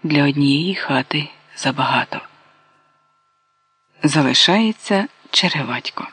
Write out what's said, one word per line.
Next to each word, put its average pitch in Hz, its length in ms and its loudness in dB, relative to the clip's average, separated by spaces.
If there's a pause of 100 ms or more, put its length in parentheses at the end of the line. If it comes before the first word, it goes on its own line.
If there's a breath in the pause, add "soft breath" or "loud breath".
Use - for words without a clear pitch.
для 147 220 2
однієї 143 500 2
хати 143 540 -4 (280)
забагато. 131 640 -2 (1800)
Залишається 196 1040 2 (220)
Череватько. - 840 -4